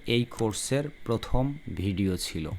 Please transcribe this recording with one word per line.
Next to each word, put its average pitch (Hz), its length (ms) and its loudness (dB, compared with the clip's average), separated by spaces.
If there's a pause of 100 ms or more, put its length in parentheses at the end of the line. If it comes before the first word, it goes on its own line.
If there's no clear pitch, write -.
এই 120 180 4
কোর্সের 120 600 0 (200)
প্রথম 131 500 2 (220)
ভিডিও 92 400 0
ছিল 80 420 -4